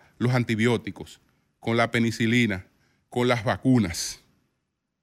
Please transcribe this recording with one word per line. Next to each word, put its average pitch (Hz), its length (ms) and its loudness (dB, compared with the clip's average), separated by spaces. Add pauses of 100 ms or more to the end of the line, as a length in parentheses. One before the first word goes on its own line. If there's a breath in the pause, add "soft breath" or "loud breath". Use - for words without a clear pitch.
(200 soft breath)
los 123 160 0
antibióticos, 113 840 -2 (400)
con 113 180 -2
la 117 120 2
penicilina, 117 800 0 (420)
con 123 180 -2
las 120 160 0
vacunas. 110 760 0 (840)